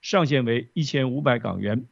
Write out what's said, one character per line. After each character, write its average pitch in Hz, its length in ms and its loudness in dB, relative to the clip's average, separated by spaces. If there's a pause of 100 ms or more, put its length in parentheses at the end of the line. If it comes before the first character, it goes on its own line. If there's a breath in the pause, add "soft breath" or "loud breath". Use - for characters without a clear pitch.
上 180 240 2
限 135 180 2
为 120 300 -2
一 165 100 -2
千 131 300 0
五 143 80 -4
百 127 180 2
港 95 220 -4
元， 110 300 -2